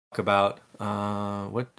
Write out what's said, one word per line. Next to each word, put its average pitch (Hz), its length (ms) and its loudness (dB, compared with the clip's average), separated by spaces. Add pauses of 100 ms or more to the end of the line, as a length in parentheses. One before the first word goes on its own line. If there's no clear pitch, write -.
(200)
about, 101 400 4 (200)
uh, 101 640 -4
what, 117 340 -4